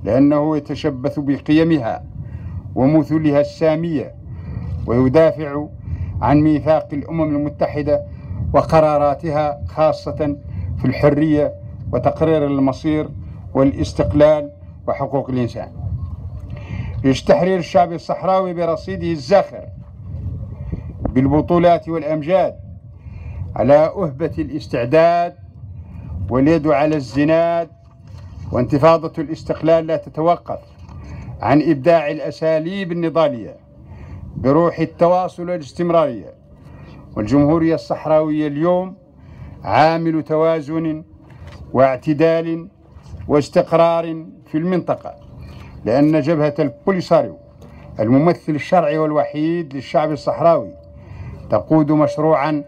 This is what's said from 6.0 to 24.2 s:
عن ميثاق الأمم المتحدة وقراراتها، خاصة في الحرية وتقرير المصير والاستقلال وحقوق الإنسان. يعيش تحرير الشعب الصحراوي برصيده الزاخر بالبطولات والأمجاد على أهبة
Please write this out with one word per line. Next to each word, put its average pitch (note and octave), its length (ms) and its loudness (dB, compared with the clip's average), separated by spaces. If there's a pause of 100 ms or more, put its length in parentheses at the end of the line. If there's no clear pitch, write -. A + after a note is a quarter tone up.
عن C3+ 160 4
ميثاق D3+ 560 4
الأمم D3+ 420 -2
المتحدة D3 680 -2 (480)
وقراراتها، D3 1120 2
خاصة D3+ 680 0 (400)
في - 80 -6
الحرية D3 680 2 (380)
وتقرير C#3+ 560 0
المصير C#3+ 640 0 (440)
والاستقلال - 1000 2 (360)
وحقوق C3 420 -4
الإنسان. A#2+ 420 -4 (1300)
يعيش C3+ 200 2
تحرير F#3 340 4
الشعب E3+ 360 2
الصحراوي F3+ 600 -2
برصيده E3+ 580 -4
الزاخر C3 540 0 (1400)
بالبطولات D#3+ 800 2
والأمجاد D#3 680 0 (1000)
على C3 200 6
أهبة D#3 640 0